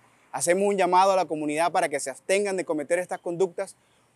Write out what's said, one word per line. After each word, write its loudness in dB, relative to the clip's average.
Hacemos 2
un 0
llamado 4
a 4
la 2
comunidad -2
para 0
que -4
se -10
abstengan -2
de -4
cometer -2
estas -6
conductas -4